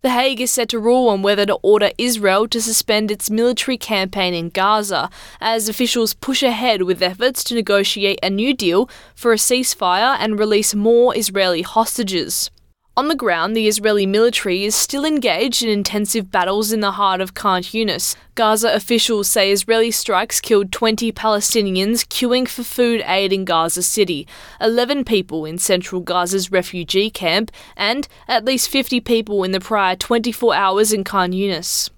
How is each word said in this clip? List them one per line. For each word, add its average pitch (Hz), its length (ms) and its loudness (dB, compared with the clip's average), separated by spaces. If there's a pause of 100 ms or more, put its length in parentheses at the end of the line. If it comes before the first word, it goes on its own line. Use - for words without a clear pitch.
The 254 100 0
Hague 254 280 0
is 247 100 -2
set 233 200 -2
to 233 100 -4
rule 240 300 4
on 196 140 0
whether 202 220 2
to 208 100 0
order 208 420 4
Israel 220 500 2
to 226 140 -2
suspend 214 500 0
its 208 180 -6
military 240 460 0
campaign 190 580 -2
in 170 140 -4
Gaza, 190 640 0 (320)
as 226 260 -2
officials 226 460 0
push - 280 -4
ahead 233 420 0
with 180 200 0
efforts 202 400 -2
to 233 100 -6
negotiate 202 680 0
a 190 60 0
new 208 240 0
deal 196 360 2 (240)
for 233 200 2
a - 20 4
ceasefire 233 840 2
and 214 220 -2
release 214 340 2
more 233 440 6
Israeli 190 460 0
hostages. 196 840 -2 (480)
On 277 100 0
the 320 80 0
ground, 202 400 0
the 220 140 2
Israeli 208 360 0
military 202 600 0
is 208 100 -2
still 277 300 -2
engaged 240 580 0
in 226 60 -2
intensive 208 600 -2
battles 202 440 0
in 214 80 0
the 202 120 0
heart 190 280 0
of 185 120 -6
Khan 185 280 0
Yunis. 214 560 -4 (180)
Gaza 220 380 2
officials 214 560 0
say 196 240 2
Israeli 226 360 2
strikes 214 520 -2
killed 202 320 0
twenty 226 360 0
Palestinians 208 960 0
queuing 254 400 0
for - 160 -10
food 233 440 0
aid 190 260 0
in 190 140 -2
Gaza 170 380 0
City, 175 440 0 (320)
eleven 240 460 0
people 185 400 -2
in 160 120 -10
central 185 440 -2
Gaza's 180 500 -2
refugee 185 580 0
camp, 196 420 -2 (260)
and 240 280 -2 (220)
at 226 160 0
least 262 240 0
fifty 262 320 0
people 214 460 0
in 185 80 -2
the 190 80 -2
prior 190 340 0
twenty-four 233 580 0
hours 196 380 2
in 196 140 -2
Khan 185 260 0
Yunis. 185 680 -4